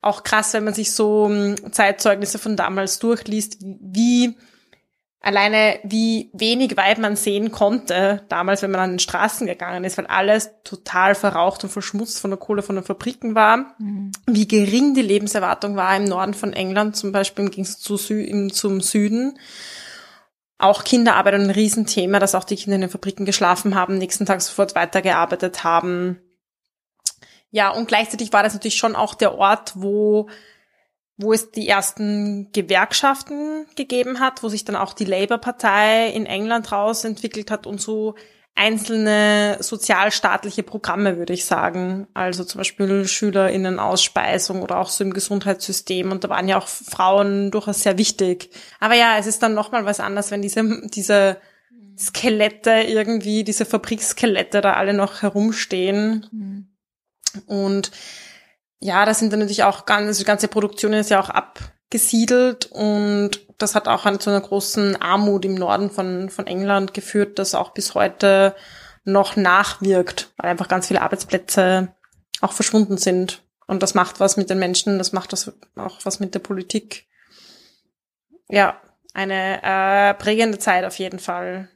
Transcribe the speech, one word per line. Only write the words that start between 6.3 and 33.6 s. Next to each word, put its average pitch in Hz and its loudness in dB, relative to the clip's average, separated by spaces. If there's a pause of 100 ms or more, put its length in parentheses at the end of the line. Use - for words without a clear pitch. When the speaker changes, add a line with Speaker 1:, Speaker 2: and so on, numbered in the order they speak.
Speaker 1:
wenig 233 0
weit 196 2
man 214 -2
sehen 208 -2
konnte 202 0
damals, 185 -2
wenn 196 -2
man 185 0
an 185 0
den 180 -6
Straßen 196 -2
gegangen 180 -6
ist, 185 -6
weil - -8
alles 214 2 (140)
total 190 0
verraucht 190 0
und 196 -8
verschmutzt 208 -8
von 196 -6
der 196 -6
Kohle 202 -4
von 202 -4
den 185 -4
Fabriken 220 -6
war, 226 4
Speaker 2:
Mhm. 202 -8 (140)
Speaker 1:
wie 214 4
gering 220 4
die 262 4
Lebenserwartung 202 0
war 190 2
im 202 0
Norden 190 -2
von 202 -6
England, 208 -2
zum 202 -6
Beispiel 196 -2
im 190 -2
Gegensatz - -8
zu - -6
Sü-, 208 -4
im, 202 -2
zum 190 -2
Süden. 220 0 (1200)
Auch 202 4
Kinderarbeit 220 4
ein 202 2
Riesenthema, 202 2
dass 196 2
auch 185 0
die - -4
Kinder 196 -2
in 190 2
den 185 -4
Fabriken 196 -8
geschlafen 190 2
haben, 190 0
nächsten 185 -4
Tag 185 0
sofort - -2
weitergearbeitet 175 0
haben. 180 0 (1300)
Ja, 202 4
und 226 -4
gleichzeitig 220 -2
war 202 6
das 214 2
natürlich 214 -4
schon 180 0
auch - -2
der - 2
Ort, 202 2
wo, 208 0 (880)
wo 214 0
es 220 -2
die 220 -8
ersten 208 -2
Gewerkschaften 277 0 (100)